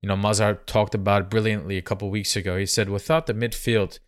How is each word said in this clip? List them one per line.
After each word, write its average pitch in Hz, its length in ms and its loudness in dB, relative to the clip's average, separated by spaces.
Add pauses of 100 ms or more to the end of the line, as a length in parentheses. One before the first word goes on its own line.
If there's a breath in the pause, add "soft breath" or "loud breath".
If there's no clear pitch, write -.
You 101 80 -6
know, 98 80 2
Mazar 104 480 2
talked 107 300 0
about 101 280 2
it 95 80 -6
brilliantly 107 460 0
a 92 60 -4
couple - 260 -4
weeks 98 260 -2
ago. 92 220 -2
He 98 80 0
said, 101 240 0
"Without 156 380 0
the 110 80 0
midfield 113 720 0